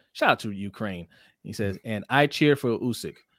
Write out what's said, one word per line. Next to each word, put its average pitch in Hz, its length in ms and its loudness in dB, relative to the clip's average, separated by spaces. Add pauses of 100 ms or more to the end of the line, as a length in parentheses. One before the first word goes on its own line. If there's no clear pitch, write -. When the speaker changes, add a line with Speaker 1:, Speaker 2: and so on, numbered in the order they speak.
(120)
Speaker 1:
Shout 269 180 2
out 123 100 4
to 110 100 -6
Ukraine. 98 560 -8 (360)
He 101 100 -10
says, 98 260 -2
Speaker 2:
Mm-hmm. - 100 -12
Speaker 1:
"And 104 220 -4
I 139 160 6
cheer 147 300 4
for 117 220 0
Usyk. 113 380 -6 (220)